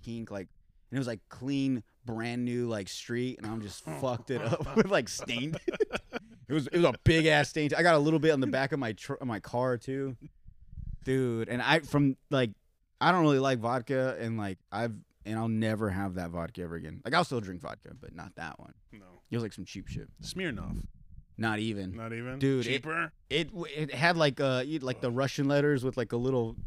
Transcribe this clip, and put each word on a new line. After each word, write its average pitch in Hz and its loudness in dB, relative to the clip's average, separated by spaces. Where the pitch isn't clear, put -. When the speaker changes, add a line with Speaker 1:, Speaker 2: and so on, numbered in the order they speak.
Speaker 1:
pink, 117 -8
like, 98 -8
and 120 -6
it 135 0
was, 123 -2
like, 117 -6
clean, 135 -2
brand 117 -4
new, 120 0
like, 104 -4
street, 123 -4
and 107 -10
I'm 113 -6
just 101 -12
Speaker 2:
<laughs> 151 -8
Speaker 1:
fucked 123 -2
it 120 -2
up 120 -2
<laughs> 135 -6
with, 185 4
like, 151 2
stained. 135 -4
<laughs> - -2
It 127 -4
was, 147 0
it - -2
was 170 6
a 135 4
big 160 6
ass 147 6
stain. 147 0
I 165 4
got 170 8
a - 6
little 151 4
bit 156 6
on 143 4
the 131 2
back 131 2
of 156 0
my 117 -2
tr-, - -8
my 113 -2
car 123 0
too, 135 -4
dude. 123 2
And 123 -2
I, 143 4
from, 143 4
like, 127 4
I 156 6
don't 180 6
really 143 8
like 135 4
vodka, 127 0
and, 113 -4
like, 98 -4
I've, 113 -2
and 110 -4
I'll 113 0
never 110 0
have 95 -2
that 87 -6
vodka 85 -6
ever 85 -6
again. 80 -10
Like, 131 -2
I'll 175 4
still 120 -4
drink 92 -10
vodka, 80 -14
but - -18
not 85 -16
that 82 -12
one. - -20
Speaker 2:
No. 101 -20
Speaker 1:
It 113 -4
was, 117 -2
like, 104 -8
some 92 -12
cheap - -14
shit. - -10
Speaker 2:
Smirnoff. 123 -6
Speaker 1:
Not 110 -2
even. 101 -4
Speaker 2:
Not 113 -8
even? 123 -8
Speaker 1:
Dude, 135 2
it 117 -2
Speaker 2:
Cheaper? 156 -4
Speaker 1:
it, 156 0
w-, 151 -10
it 151 -4
had, 165 2
like, 147 4
uh, 127 2
y-, 156 -4
like, 127 -4
the 131 0
Speaker 2:
Ugh. 120 -2
Speaker 1:
Russian 139 0
letters 143 4
with, 127 -2
like, 120 -2
a 120 0
little 120 0